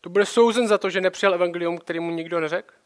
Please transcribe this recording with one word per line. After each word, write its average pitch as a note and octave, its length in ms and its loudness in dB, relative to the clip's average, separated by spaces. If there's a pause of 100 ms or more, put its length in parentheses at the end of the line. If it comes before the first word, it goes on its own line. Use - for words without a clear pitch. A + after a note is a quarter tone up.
To F3 80 -14
bude G3 160 2
souzen A#3 420 2
za G#3 100 4
to, F#3+ 120 -2
že F#3 120 -2
nepřijal F#3 320 0
evangelium, F3 440 -2
který E3 220 -6
mu E3+ 120 -4
nikdo E3 280 -4
neřekl? D#3+ 340 -4 (120)